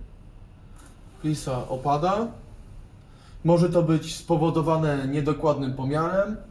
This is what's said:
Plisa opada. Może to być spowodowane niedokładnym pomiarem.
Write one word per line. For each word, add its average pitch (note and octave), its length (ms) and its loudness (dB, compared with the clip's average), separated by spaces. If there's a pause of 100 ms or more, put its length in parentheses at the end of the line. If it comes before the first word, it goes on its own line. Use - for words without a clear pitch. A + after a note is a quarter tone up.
(1200)
Plisa C3+ 460 -4
opada. D3+ 600 0 (1160)
Może E3+ 260 6
to E3+ 140 4
być D#3 320 2
spowodowane D#3 920 2
niedokładnym C#3+ 680 0
pomiarem. E3+ 640 0 (140)